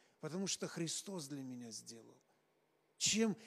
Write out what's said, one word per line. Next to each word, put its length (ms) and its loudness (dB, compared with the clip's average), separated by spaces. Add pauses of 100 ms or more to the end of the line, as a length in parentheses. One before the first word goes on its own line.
(200)
потому 260 -2
что 220 0
Христос 600 -2
для 140 -4
меня 280 -6
сделал. 500 -12 (800)
Чем 480 6